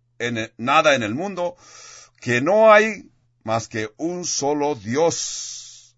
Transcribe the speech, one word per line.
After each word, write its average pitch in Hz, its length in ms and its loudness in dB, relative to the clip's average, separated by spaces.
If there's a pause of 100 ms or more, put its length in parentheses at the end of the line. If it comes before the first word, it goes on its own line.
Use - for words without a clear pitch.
(200)
en 120 180 -6
e-, 113 200 -8
nada 143 380 2
en 120 80 0
el 107 100 -4
mundo, 175 420 -6 (640)
que 120 220 -2
no 214 320 6
hay 214 380 2 (320)
más 110 240 -4
que 110 300 -6
un 175 280 -6
solo 143 500 -2
Dios. - 1200 -6